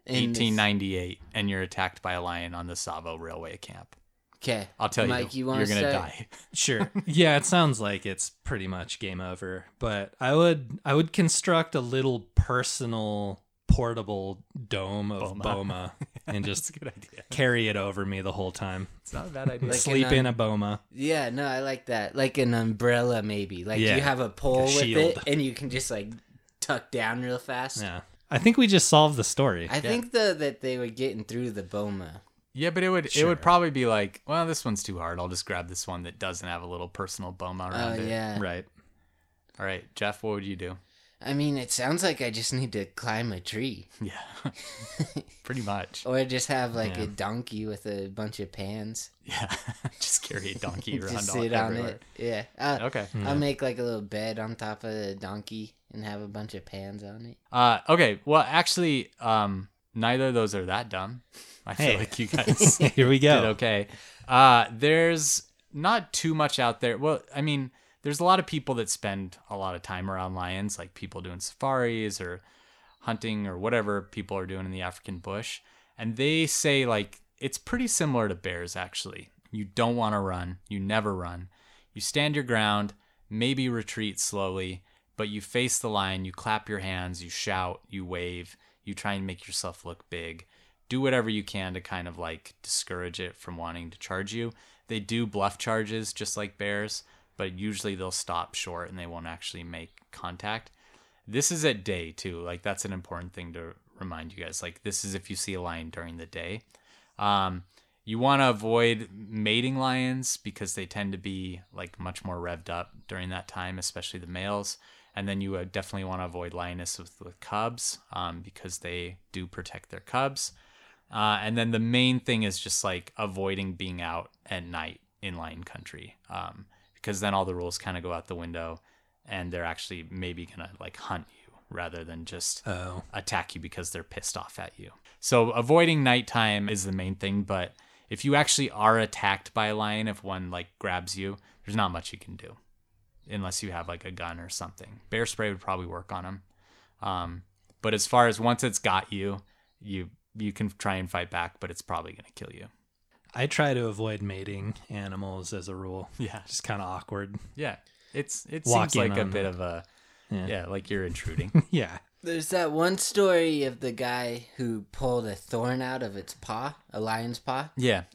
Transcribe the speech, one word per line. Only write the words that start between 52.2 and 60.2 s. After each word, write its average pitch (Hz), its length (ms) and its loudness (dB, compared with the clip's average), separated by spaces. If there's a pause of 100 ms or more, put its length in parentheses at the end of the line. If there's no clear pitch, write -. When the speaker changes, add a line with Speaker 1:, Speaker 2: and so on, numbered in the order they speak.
Speaker 1:
I'll, 135 300 0
Speaker 2:
Okay. 107 280 -4
Speaker 1:
I'll 107 60 -2
Speaker 3:
Yeah. 98 140 0
Speaker 1:
make, 143 260 0
like, 123 180 -2
a 123 40 -2
little 113 180 -2
bed 107 380 -4
on 113 160 -6
top 107 280 -8
of 110 100 -6
the 104 220 -4
donkey 104 580 -10 (200)
and 107 100 -10
have 104 180 -8
a 104 60 -10
bunch 107 260 -10
of 95 120 -12
pans 98 380 -10
on 107 240 -14
it. 120 100 -18 (140)
Speaker 2:
Uh, 120 360 8
okay. 156 380 6
Well, 151 200 8
actually, 160 760 4
um, 104 500 2 (240)
neither 123 360 4